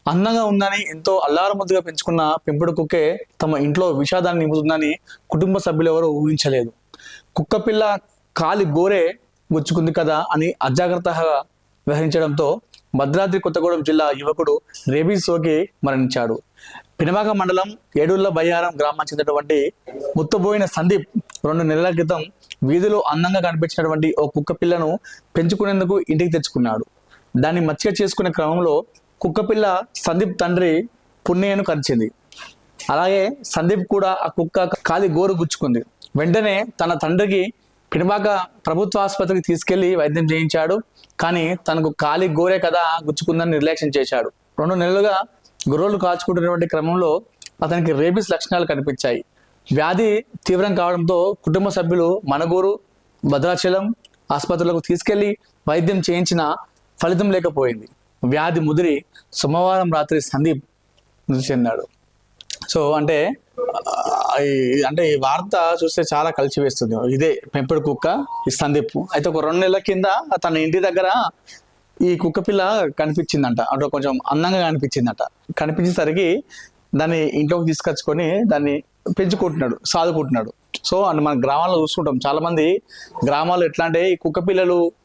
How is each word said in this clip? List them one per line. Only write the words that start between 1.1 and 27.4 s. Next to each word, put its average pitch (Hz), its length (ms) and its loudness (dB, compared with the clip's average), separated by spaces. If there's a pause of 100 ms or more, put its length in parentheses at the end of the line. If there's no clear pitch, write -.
అల్లారుముద్దుగా 185 600 0
పెంచుకున్న 160 560 -2 (120)
పెంపుడు 156 240 0
కుక్కే 165 540 0 (160)
తమ 156 160 0
ఇంట్లో 147 340 2
విషాదాన్ని 170 540 0
నింపుతుందని 156 540 0 (300)
కుటుంబ 185 280 0
సభ్యులు 165 320 0
ఎవరూ 165 180 2
ఊహించలేదు. 147 640 0 (640)
కుక్క 160 200 -2
పిల్ల 214 420 0 (400)
కాలి 185 280 2
గోరే 175 540 2 (340)
గుచ్చుకుంది 160 400 0
కదా 160 380 0
అని 165 300 0
అజాగ్రత్తగా 165 840 0 (440)
వ్యవహరించడంతో 156 760 0 (340)
భద్రాద్రి 175 440 2
కొత్తగూడెం 170 440 0
జిల్లా 156 340 2
యువకుడు 151 440 0 (280)
రేబీస్ 165 360 2
సోకి 165 440 0 (140)
మరణించాడు. 131 580 0 (600)
పినబాక 190 260 0
మండలం 190 720 0
ఏడుళ్ల 190 260 2
బయ్యారం 170 500 0
గ్రామానికి 147 380 -2
చెందినటువంటి 147 580 0 (440)
ముత్తబోయిన 196 480 0
సందీప్ 170 420 0 (380)
రెండు 160 180 0
నెలల 160 260 2
క్రితం 165 340 0 (400)
వీధిలో 180 440 2
అందంగా 175 320 0
కనిపించినటువంటి 160 800 0
ఓ 147 80 2
కుక్క 147 240 -4
పిల్లను 170 480 0 (380)
పెంచుకునేందుకు 190 640 0
ఇంటికి 160 320 0
తెచ్చుకున్నాడు. 123 540 -2 (520)
దాన్ని 160 240 0